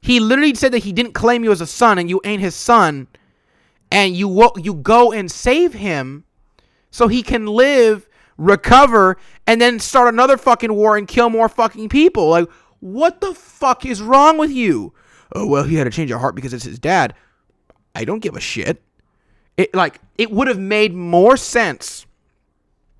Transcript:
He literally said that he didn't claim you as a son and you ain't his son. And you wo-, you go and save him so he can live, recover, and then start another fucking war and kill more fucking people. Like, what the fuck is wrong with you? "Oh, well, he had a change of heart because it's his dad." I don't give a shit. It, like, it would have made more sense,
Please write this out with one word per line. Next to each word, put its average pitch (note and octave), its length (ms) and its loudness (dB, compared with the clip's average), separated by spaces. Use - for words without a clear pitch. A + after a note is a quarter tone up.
He B3 180 2
literally C4 340 0
said C4 180 0
that A#3+ 120 -2
he G3 80 -10
didn't A3 220 -4
claim A#3 300 0
you A3 80 2
as E3+ 100 -2
a D#3+ 40 -10
son G#3+ 320 0
and F3 120 -6
you F#3 140 -2
ain't G3+ 180 -6
his F#3 120 -6
son. D#3+ 520 0
And F#3+ 240 0
you G3 140 -4
wo-, G#3+ 280 4
you F#3 180 -8
go A3 380 2
and G3 180 -8
save D4+ 420 -2
him D#3 520 -8
so A#3 180 2
he A#3 140 -2
can A3 240 -4
live, A3+ 640 2
recover, G3+ 800 4
and A3+ 140 2
then A#3+ 180 2
start A#3+ 340 2
another B3+ 260 4
fucking A#3 340 0
war G#3+ 240 2
and G3+ 100 -6
kill A#3+ 220 0
more A3+ 220 0
fucking G#3 400 -4
people. C4+ 400 2
Like, E3+ 180 2
what C#4 400 -2
the F#4+ 140 -6
fuck B3+ 500 -4
is A#3 160 -8
wrong C#4 380 4
with D4+ 120 -2
you? F3 440 -2
"Oh, G#2 120 -6
well, C#3+ 180 0
he D#3 120 -2
had C#3 100 0
a A#2 40 -4
change C#3+ 200 -8
of A#2 100 -6
heart C3 140 -4
because B2+ 200 -12
it's A#2 100 -14
his G2 140 -16
dad." D3 360 -2
I A2+ 120 -10
don't G#3+ 140 -8
give A3 140 -10
a E3 60 -14
shit. - 420 -8
It, F#3 160 -2
like, F3+ 260 -4
it A3 140 -4
would A3+ 180 -2
have G#3+ 100 -4
made G#3 360 -2
more F3+ 420 2
sense, - 720 -6